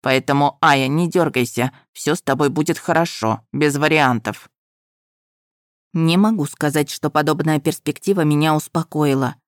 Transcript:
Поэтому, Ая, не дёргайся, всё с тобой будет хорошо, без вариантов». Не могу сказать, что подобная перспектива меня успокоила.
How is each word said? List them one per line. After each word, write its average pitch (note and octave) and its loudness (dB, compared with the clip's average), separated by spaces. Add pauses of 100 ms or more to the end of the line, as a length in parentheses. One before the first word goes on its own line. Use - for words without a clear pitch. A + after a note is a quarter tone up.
Поэтому, C#3 0
Ая, C#3 4
не E3 0
дёргайся, C#3+ 0 (200)
всё - -4
с - -8
тобой C3+ 0
будет D#3 -2
хорошо, D3+ -2 (120)
без C#3+ 0
вариантов». C#3 0 (1400)
Не E3 2
могу G3+ 2
сказать, D3 -2
что - -4
подобная D#3 0
перспектива E3+ -2
меня D3+ 2
успокоила. D3 -2 (120)